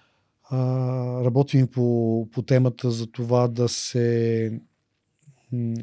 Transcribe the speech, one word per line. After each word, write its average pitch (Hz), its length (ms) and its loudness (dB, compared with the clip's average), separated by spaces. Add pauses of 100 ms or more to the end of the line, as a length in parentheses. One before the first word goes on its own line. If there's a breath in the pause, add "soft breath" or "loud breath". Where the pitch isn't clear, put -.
(440 loud breath)
А, 131 140 -6 (680)
работим 131 420 4
по, 117 680 0
по 123 100 -4
темата 127 480 2
за 117 160 -6
това 123 420 0
да 117 200 -2
се, 117 920 -2 (920)
м, 117 300 -4